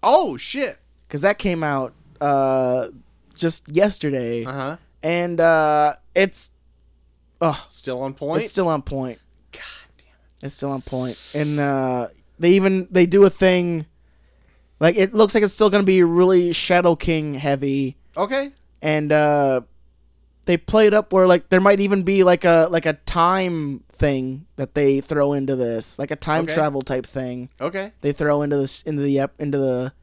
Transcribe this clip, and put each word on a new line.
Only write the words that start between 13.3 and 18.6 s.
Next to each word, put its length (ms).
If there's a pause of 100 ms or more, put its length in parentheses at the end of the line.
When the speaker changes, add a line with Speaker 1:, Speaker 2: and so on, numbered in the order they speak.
Speaker 2:
like, 160
it 180
looks 220
like 80
it's 100
still 160
gonna 140
be 180
really 520
Shadow 420
King 380
heavy. 640 (200)
Speaker 1:
Okay. 340 (300)